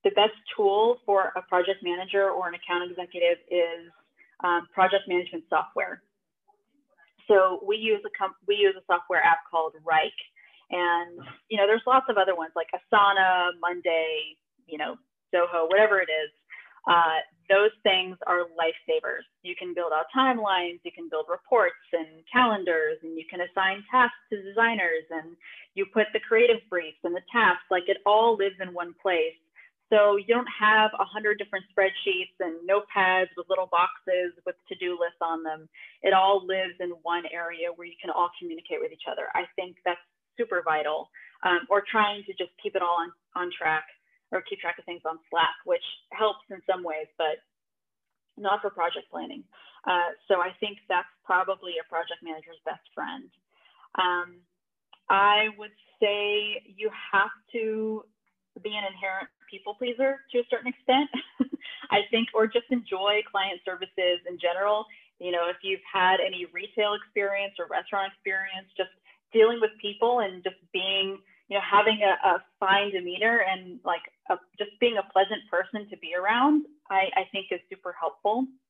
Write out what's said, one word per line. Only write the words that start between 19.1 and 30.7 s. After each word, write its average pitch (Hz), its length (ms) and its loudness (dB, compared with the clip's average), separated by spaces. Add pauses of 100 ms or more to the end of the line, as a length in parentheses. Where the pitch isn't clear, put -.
You 180 120 -10
can 180 200 -10
build 170 180 -2
out 156 140 0 (100)
timelines, 202 680 0
you 175 100 -12
can 170 180 -16
build 156 180 -4
reports 180 640 0
and 160 160 -4 (240)
calendars, 175 680 2
and 165 160 -10
you 160 100 -12
can 180 140 -8
assign 190 480 -2
tasks 247 260 4 (140)
to 202 120 -6
designers, 196 680 0
and 165 260 -12 (380)
you 190 180 -2
put 214 200 2
the 214 80 -2
creative 226 500 4
briefs 165 340 -6
and 170 100 -2
the 180 160 -6
tasks, 214 400 2
like, 180 160 0
it 196 200 0
all 220 300 6
lives 196 240 -2
in 180 120 -8
one 175 300 -10
place. 165 340 0 (540)
So 208 240 6
you 202 160 -2
don't 240 160 2
have 214 540 4